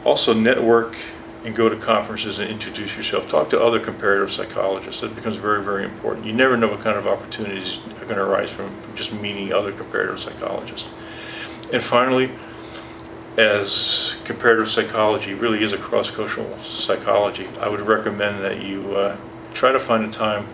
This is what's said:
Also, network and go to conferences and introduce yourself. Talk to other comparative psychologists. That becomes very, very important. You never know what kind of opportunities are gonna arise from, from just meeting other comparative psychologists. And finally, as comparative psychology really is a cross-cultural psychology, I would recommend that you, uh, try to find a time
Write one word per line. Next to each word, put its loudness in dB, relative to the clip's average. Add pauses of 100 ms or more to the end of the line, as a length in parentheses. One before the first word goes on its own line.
Also, 4
network 6 (480)
and -6
go 6
to 0
conferences 0
and -2
introduce -8
yourself. -2
Talk 2
to 4
other 4
comparative 2
psychologists. -2
That -6
becomes -4
very, 0
very -2
important. -4
You -4
never 6
know 4
what -2
kind 2
of -2
opportunities -4 (220)
are -10
gonna 0
arise 2
from, -8 (120)
from -14
just -6
meeting -4
other 2
comparative -4
psychologists. -8 (840)
And 2
finally, 4 (1040)
as 2 (100)
comparative 4
psychology 2
really 2
is 2
a -2
cross-cultural -2
psychology, 0 (140)
I 0
would -2
recommend 0
that -2
you, -4
uh, 2 (380)
try 4
to 4
find 2
a -4
time -2